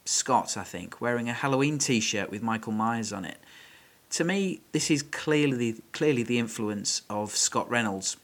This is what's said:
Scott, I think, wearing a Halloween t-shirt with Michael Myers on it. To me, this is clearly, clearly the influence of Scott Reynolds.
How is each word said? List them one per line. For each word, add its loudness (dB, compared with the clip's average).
Scott, 2
I -6
think, -12
wearing 0
a -2
Halloween 2
t-shirt 0
with -6
Michael -2
Myers 0
on -6
it. -10
To 0
me, 0
this 0
is 4
clearly, 0
clearly 2
the 2
influence -2
of -4
Scott 0
Reynolds. 0